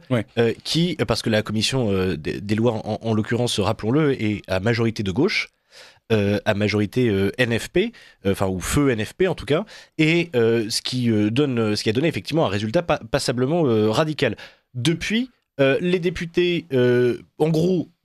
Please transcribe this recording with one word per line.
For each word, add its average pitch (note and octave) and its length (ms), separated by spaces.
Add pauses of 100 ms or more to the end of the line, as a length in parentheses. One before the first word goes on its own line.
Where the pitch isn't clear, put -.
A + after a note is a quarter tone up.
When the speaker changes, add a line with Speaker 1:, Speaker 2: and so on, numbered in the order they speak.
(100)
Speaker 1:
Ouais. A#2 160 (100)
Speaker 2:
euh, A#2 160 (100)
qui, E3 340 (120)
parce A2+ 140
que A#2+ 80
la G#2+ 100
commission, G#2+ 500
euh, F#2 280
des, D#2 220
des G2+ 140
lois, A2+ 200 (120)
en, G#2+ 140
en A2+ 140
l'occurrence, A2+ 440
rappelons-le, A2+ 640
est G#2+ 240
à F#2 140
majorité A2+ 420
de G2 80
gauche, C3+ 380 (640)
euh, G2+ 320
à A2 80
majorité, G#2 560
euh, G2 300
N A#2 200
F - 100
P, A3 240 (340)
euh, G2 60
enfin, F#2+ 140
ou F#2+ 140
feu C#3+ 300
N A2 120
F - 120
P F#3 120
en E3 80
tout - 120
cas, D#3+ 180 (320)
et, E3 400
euh, A2+ 320
ce - 140
qui, B2 280
euh, G#2+ 200
donne, A#2 440
ce - 80
qui - 60
a G#2+ 60
donné C#3+ 140
effectivement D3 360
un G#2+ 60
résultat A2 320
pa-, D#3+ 180 (100)
passablement, C#3 560
euh, G#2+ 240
radical. C3+ 460 (380)
Depuis, E3+ 560 (300)
euh, C3+ 200
les F3+ 180
députés, F3 720
euh, B2 460 (220)
en D#3 80
gros, E3 400 (160)